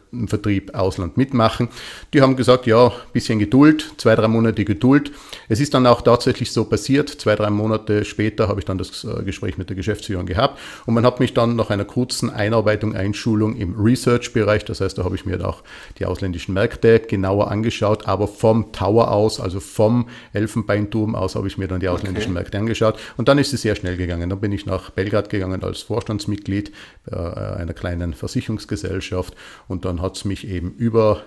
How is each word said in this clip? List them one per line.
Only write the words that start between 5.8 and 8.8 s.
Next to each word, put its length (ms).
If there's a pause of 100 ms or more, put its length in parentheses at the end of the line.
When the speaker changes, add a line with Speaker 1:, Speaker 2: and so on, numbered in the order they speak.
Speaker 1:
auch 140
tatsächlich 500
so 140
passiert, 440
zwei, 260
drei 140
Monate 540
später 460
habe 100
ich 60
dann 120
das, 280